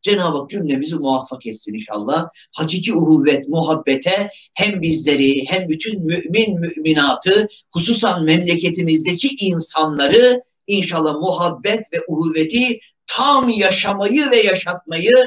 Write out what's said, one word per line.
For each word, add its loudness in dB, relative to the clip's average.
Cenab-ı 0
Hak -10
cümlemizi -4
muvaffak -4
etsin -12
inşallah. -4
Hakiki -4
uhuvvet, 2
muhabbete 0
hem -2
bizleri 2
hem -2
bütün -4
mümin -2
müminatı, 0
hususan 0
memleketimizdeki 0
insanları 2
inşallah -2
muhabbet -2
ve -4
uhuvveti 0
tam 2
yaşamayı 0
ve 6
yaşatmayı 0